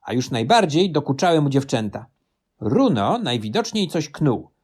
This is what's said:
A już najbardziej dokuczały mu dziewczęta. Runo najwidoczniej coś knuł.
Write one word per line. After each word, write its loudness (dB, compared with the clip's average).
A -8
już -2
najbardziej 2
dokuczały 2
mu 2
dziewczęta. -2
Runo 2
najwidoczniej -4
coś -4
knuł. -2